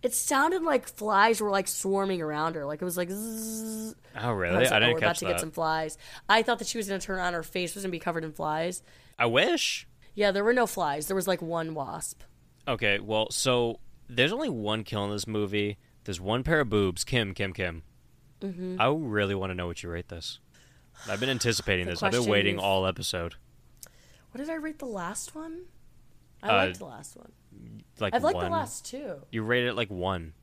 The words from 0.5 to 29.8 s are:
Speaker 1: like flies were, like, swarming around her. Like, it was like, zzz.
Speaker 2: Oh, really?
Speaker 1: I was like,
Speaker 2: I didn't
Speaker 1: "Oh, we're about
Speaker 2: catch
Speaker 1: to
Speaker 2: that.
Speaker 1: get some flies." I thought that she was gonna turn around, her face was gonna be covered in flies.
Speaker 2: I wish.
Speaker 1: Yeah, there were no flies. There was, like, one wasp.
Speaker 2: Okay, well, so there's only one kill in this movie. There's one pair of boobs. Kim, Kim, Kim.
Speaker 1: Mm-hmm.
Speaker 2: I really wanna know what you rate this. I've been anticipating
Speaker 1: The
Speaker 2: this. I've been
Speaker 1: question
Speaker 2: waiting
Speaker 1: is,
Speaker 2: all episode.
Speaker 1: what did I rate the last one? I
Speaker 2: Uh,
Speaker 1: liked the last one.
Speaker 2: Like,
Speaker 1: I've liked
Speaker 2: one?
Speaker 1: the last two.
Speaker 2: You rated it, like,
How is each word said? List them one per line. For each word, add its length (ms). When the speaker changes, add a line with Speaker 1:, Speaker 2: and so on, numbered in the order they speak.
Speaker 1:
like 260
flies 540
were, 80
like, 180
swarming 540
around 340
her. 100
Like, 160
it 40
was 120
like, 120
zzz. 840
Speaker 2:
Oh, 140
really? 220
Speaker 1:
I 40
was 120
like, 60
Speaker 2:
I 20
didn't 100
Speaker 1:
"Oh, 40
we're 60
about 80
Speaker 2:
catch 120
Speaker 1:
to 60
Speaker 2:
that. 60
Speaker 1:
get 80
some 120
flies." 460
I 140
thought 160
that 80
she 100
was 100
gonna 120
turn 180
around, 160
her 100
face 320
was 80
gonna 80
be 80
covered 240
in 100
flies. 500
Speaker 2:
I 80
wish. 600
Speaker 1:
Yeah, 160
there 120
were 100
no 140
flies. 400
There 80
was, 120
like, 140
one 320
wasp. 480
Speaker 2:
Okay, 320
well, 320
so 480
there's 220
only 180
one 340
kill 220
in 60
this 160
movie. 500
There's 160
one 220
pair 180
of 80
boobs. 340
Kim, 300
Kim, 200
Kim. 300
Speaker 1:
Mm-hmm. 380
Speaker 2:
I 100
really 460
wanna 200
know 120
what 160
you 60
rate 200
this. 300
I've 100
been 100
anticipating 560
Speaker 1:
The 60
Speaker 2:
this. 120
I've 80
been 100
Speaker 1:
question 100
Speaker 2:
waiting 260
Speaker 1:
is, 60
Speaker 2:
all 240
episode. 480
Speaker 1:
what 80
did 100
I 60
rate 240
the 60
last 500
one? 280
I 80
Speaker 2:
Uh, 60
Speaker 1:
liked 120
the 60
last 320
one. 140
Speaker 2:
Like, 140
Speaker 1:
I've 100
liked 120
Speaker 2:
one? 100
Speaker 1:
the 60
last 340
two. 360
Speaker 2:
You 120
rated 260
it, 60
like, 140